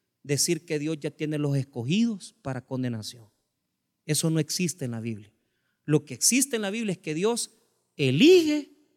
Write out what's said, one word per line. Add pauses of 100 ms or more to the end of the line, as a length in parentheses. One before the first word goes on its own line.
(240)
decir
que
Dios
ya
tiene
los
escogidos
para
condenación. (760)
Eso
no
existe
en
la
Biblia. (500)
Lo
que
existe
en
la
Biblia
es
que
Dios (460)
elige (180)